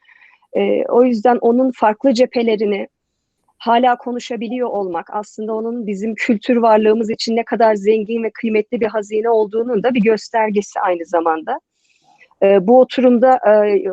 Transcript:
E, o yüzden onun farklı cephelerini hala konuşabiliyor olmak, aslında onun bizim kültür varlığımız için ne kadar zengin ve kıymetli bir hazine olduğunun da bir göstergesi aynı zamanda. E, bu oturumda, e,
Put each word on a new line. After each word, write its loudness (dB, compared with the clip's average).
E, 0
o 2
yüzden 2
onun 0
farklı 0
cephelerini -2
hala 2
konuşabiliyor -8
olmak, -6
aslında -8
onun -6
bizim -6
kültür 0
varlığımız 2
için -4
ne -2
kadar 2
zengin 0
ve -6
kıymetli -4
bir 0
hazine -4
olduğunun -2
da 0
bir 2
göstergesi -2
aynı -2
zamanda. -2
E, 2
bu 6
oturumda, 4
e, 2